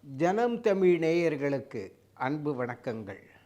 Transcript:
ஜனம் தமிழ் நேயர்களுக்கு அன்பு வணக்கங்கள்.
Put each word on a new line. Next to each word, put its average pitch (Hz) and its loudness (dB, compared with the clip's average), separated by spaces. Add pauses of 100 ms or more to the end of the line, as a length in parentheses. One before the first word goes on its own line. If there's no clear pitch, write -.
(160)
ஜனம் 214 0
தமிழ் 190 4
நேயர்களுக்கு 143 0 (200)
அன்பு 143 -4
வணக்கங்கள். 113 -8 (240)